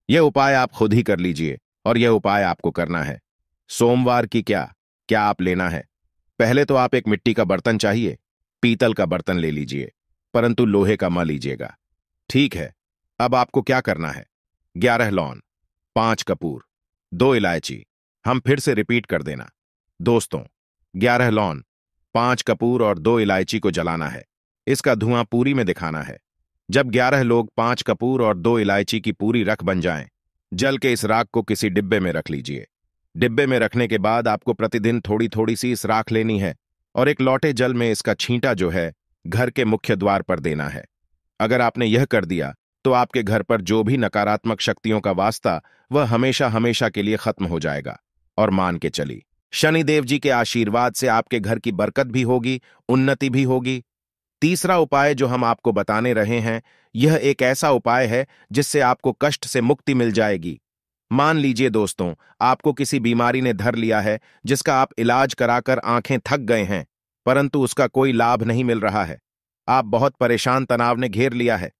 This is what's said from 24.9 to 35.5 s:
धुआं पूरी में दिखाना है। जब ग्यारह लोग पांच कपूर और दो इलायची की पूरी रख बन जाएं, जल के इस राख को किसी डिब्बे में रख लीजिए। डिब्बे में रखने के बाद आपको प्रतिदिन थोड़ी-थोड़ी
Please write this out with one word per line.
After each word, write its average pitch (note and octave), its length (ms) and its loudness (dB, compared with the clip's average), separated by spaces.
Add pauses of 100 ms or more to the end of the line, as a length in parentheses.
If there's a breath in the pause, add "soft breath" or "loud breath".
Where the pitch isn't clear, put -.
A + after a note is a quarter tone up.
धुआं A#2 300 0
पूरी B2+ 300 0
में A#2+ 120 0
दिखाना D#2+ 360 -4
है। C2+ 160 -14 (520)
जब C3 200 2
ग्यारह B2+ 320 2
लोग A#2 340 2
पांच A#2+ 260 0
कपूर B2 400 -2
और G#2+ 160 0
दो A#2 200 2
इलायची G2+ 420 0
की G#2+ 120 -4
पूरी A2 300 0
रख G2+ 220 -2
बन F#2 160 -2
जाएं, D#2 280 -4 (460)
जल C3+ 240 0
के C3 140 0
इस A2 120 -4
राख A2 280 0
को A2+ 100 0
किसी G#2+ 260 -2
डिब्बे G2 320 0
में F2+ 120 -2
रख D#2 180 -6
लीजिए। C2+ 360 -8 (500)
डिब्बे A2+ 300 2
में C3 120 2
रखने A2+ 300 0
के A2 100 0
बाद A2+ 300 0
आपको G#2+ 240 0
प्रतिदिन A2+ 480 -2
थोड़ी-थोड़ी A2 560 -2